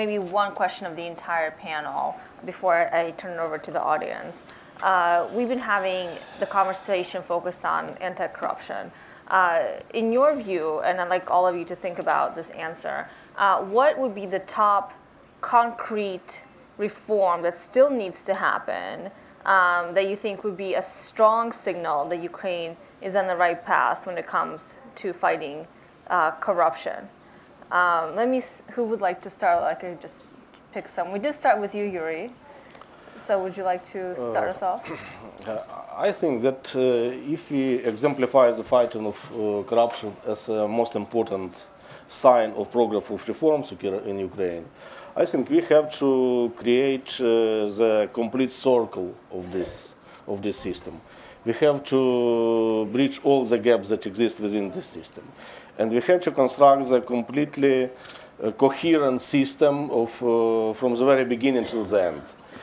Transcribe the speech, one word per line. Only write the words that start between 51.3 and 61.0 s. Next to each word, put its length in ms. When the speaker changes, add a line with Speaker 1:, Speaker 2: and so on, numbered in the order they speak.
Speaker 2:
We 100
have 300
to 1080
bridge 320
all 200
the 140
gaps 320
that 160
exist 340
within 300
the 120
system. 420
And 140
we 80
have 200
to 100
construct 580
the 140
completely, 880
uh, 100
coherent 680
system 720
of, 200
uh, 500
from 220
the 100